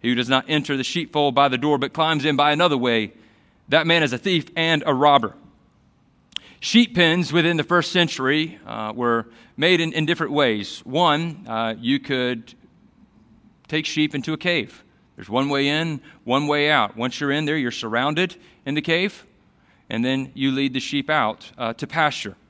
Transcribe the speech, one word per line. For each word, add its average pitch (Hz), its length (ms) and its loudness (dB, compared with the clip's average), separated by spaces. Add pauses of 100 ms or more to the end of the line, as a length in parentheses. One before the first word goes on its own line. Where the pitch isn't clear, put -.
he 123 100 -2
who 123 40 2
does 123 140 -2
not 131 180 2
enter 147 300 -2
the 131 80 -2
sheepfold 147 500 -2
by 139 140 4
the 127 100 0
door 147 180 2
but 131 160 -4
climbs 156 320 0
in 147 120 0
by 147 160 4
another 156 260 2
way, 117 340 0 (560)
that 156 160 4
man 165 200 4
is 127 80 0
a 123 60 -4
thief 175 360 -2
and 165 320 0
a 147 80 2
robber." 131 400 4 (1300)
Sheep - 340 2
pens 170 380 2
within 170 240 2
the 151 80 0
first 170 260 0
century, 156 760 0
uh, 110 300 -8
were 117 320 0 (300)
made 170 240 2
in, 165 120 -2
in 156 140 0
different 160 260 -2
ways. 117 540 0
One, 156 640 0
uh, 113 320 -4
you 127 180 0
could 123 560 -4 (1120)
take 156 200 -4
sheep 151 280 -2
into 151 180 -4
a 151 60 -4
cave. 170 460 -4 (320)
There's - 120 -18
one 127 200 0
way 139 180 0
in, 151 340 -2 (220)
one 139 240 0
way 147 240 2
out. 120 260 2
Once 123 240 -4
you're 143 120 0
in 151 120 0
there, 147 120 0
you're 123 160 -2
surrounded 143 640 -2 (280)
in 139 100 -4
the 151 60 -2
cave, 170 460 -2 (640)
and 113 140 -2
then 135 280 -2
you 135 200 -2
lead 135 220 -2
the 131 60 -4
sheep 139 300 -6
out, 123 480 -2
uh, 117 140 -4
to - 160 -8
pasture. 147 480 -2 (140)